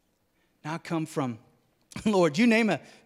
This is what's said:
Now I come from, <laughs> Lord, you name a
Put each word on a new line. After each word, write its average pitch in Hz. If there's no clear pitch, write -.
Now 151
I -
come 160
from, 127
<laughs> -
Lord, 175
you 240
name 220
a 151